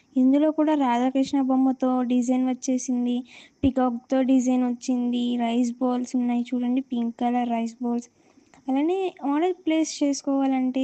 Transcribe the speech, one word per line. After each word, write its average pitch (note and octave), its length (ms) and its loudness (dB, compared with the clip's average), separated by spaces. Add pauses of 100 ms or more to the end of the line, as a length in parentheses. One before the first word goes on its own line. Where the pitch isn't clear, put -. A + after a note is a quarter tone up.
(160)
ఇందులో C4+ 340 4
కూడా D#4 260 2
రాధాకృష్ణ C4+ 680 0
బొమ్మతో C4 480 2 (140)
డిజైన్ B3 420 0
వచ్చేసింది, B3 680 -2 (420)
పీకాక్‌తో B3+ 680 0
డిజైన్ B3+ 420 2
వచ్చింది, A#3+ 580 -2 (160)
రైస్ A#3+ 360 0
బాల్స్ B3 400 -2
ఉన్నాయి A#3+ 300 0
చూడండి, B3 400 -2
పింక్ A#3 340 -4
కలర్ A#3+ 320 0
రైస్ A#3 280 -4
బాల్స్. A#3+ 300 -4 (540)
అలానే D4 360 0 (260)
ఆర్డర్ D#4+ 340 0
ప్లేస్ D#4+ 360 0
చేసుకోవాలంటే C4+ 880 0